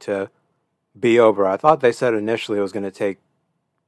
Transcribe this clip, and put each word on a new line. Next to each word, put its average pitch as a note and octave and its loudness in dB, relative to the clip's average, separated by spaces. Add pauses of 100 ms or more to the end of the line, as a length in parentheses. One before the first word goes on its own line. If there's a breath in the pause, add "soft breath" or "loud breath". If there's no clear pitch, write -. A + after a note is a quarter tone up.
to G2 -6 (680)
be A#2 4
over. G2+ 4
I F#2+ 0
thought D3+ 2
they A#2+ 2
said A#2+ -2
initially G#2+ -4
it G2+ -2
was F#2 -6
gonna G2 -8
take G2 -6 (680)